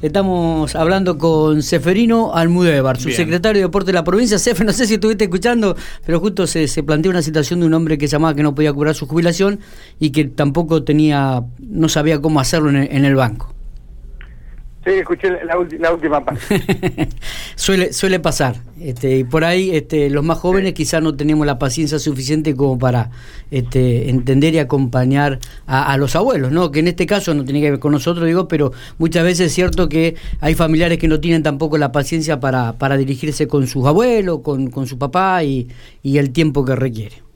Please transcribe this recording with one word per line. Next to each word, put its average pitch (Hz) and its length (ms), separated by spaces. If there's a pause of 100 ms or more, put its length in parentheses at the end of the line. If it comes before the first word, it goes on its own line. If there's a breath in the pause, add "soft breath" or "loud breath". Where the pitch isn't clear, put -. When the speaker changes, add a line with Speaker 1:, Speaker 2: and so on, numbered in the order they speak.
Speaker 1:
Estamos 165 720
hablando 180 400
con 156 460
Seferino 214 720
Almudévar, 165 640
Speaker 2:
Bien. 120 60
Speaker 1:
subsecretario 180 580
de 185 60
Deporte 185 180
de 185 80
la 170 100
provincia. 214 340
Sefe, 202 240
no 220 80
sé 220 140
si 214 100
estuviste 214 300
escuchando, 196 520 (280 loud breath)
pero - 160
justo 185 260
se, 156 220
se 151 140
planteó 156 280
una 180 120
situación 156 380
de 170 60
un 156 60
hombre 160 240
que 147 100
llamaba 151 280
que 143 80
no 151 120
podía 147 200
cobrar 151 200
su 156 120
jubilación 175 540 (380 loud breath)
y 151 140
que 147 140
tampoco 143 580
tenía, 147 560 (180)
no 170 300
sabía 151 320
cómo 156 180
hacerlo 151 300
en 143 80
el, 139 180
en 139 120
el 139 80
banco. 120 340 (1400 loud breath)
Speaker 3:
Sí, 180 40
escuché 185 400
la, 180 140
la 165 120
ulti-, 165 220
la 165 160
última 151 280
parte. 143 220
Speaker 1:
<laughs> 180 640 (460 loud breath)
Suele, 185 400
suele 185 260
pasar, 143 360 (220)
este, 131 380
y 131 80
por 156 180
ahí, 180 320
este, 147 360
los 143 120
más 160 140
jóvenes 190 340
Speaker 2:
Sí. 175 40
Speaker 1:
quizás 160 280
no 156 140
tenemos 151 300
la 143 120
paciencia 143 400
suficiente 147 560
como 135 240
para, 120 320 (400 loud breath)
este, 127 600
entender 135 420
y 160 60
acompañar 135 800 (280 loud breath)
a, 135 240
a 139 60
los 135 200
abuelos, 170 360
¿no? 170 180
Que 143 100
en 165 80
este 170 180
caso 196 260
no 143 140
tiene 143 160
que 147 80
ver 139 100
con 147 120
nosotros, 165 340
digo, 170 200
pero 147 260 (260 loud breath)
muchas 165 260
veces 180 220
es 156 80
cierto 180 340
que 160 280 (260 loud breath)
hay 156 120
familiares 165 440
que 165 100
no 156 100
tienen 165 240
tampoco 151 360
la 143 120
paciencia 147 480
para, 127 360
para 139 240
dirigirse 139 500
con 143 180
sus 127 200
abuelos, 190 540
con, 135 300
con 135 160
su 127 120
papá 180 460
y, 131 220 (360 loud breath)
y 139 160
el 143 120
tiempo 143 320
que 127 140
requiere. 113 460 (140)